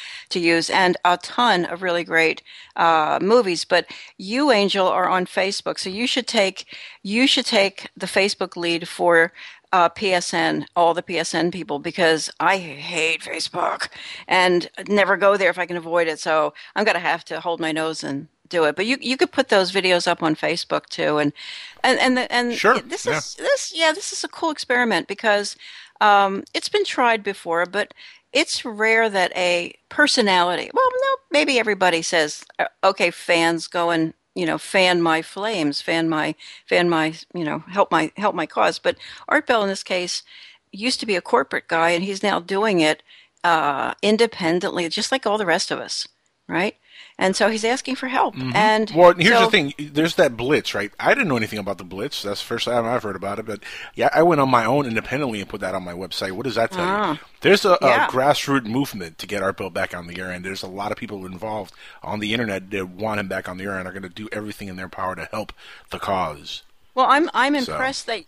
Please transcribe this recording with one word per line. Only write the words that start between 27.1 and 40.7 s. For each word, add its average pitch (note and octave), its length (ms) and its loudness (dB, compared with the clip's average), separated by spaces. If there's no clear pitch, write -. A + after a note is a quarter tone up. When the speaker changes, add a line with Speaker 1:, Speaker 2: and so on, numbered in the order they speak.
Speaker 1:
before, F3+ 440 -4
but G3 280 -4
it's - 320 -2
rare A3 460 2
that G3 260 0
a F3 400 -2
personality, F#3 840 2
well, B4+ 160 4
no, C5 280 0
maybe C#4+ 300 2
everybody F#3+ 420 2
says, D#3 440 0
uh, - 100 0
"Okay, F#3+ 260 2
fans, E3 560 0
go E3+ 220 -2
and, D#3+ 240 0
you F3+ 120 -4
know, D#3 120 -2
fan F3+ 440 2
my E3 200 2
flames, F#3 600 -4
fan E3 260 0
my, D#3 260 -2
fan F3 220 2
my, D#3+ 280 0
you F3 100 -6
know, D3+ 240 -6
help F#3+ 240 0
my, D#3 240 0
help G3 180 -2
my E3+ 120 -4
cause." F3+ 340 0
But F3 160 -2
Art D4+ 180 0
Bell A#3 180 2
in G3+ 40 0
this F#3+ 160 -6
case F3+ 400 -4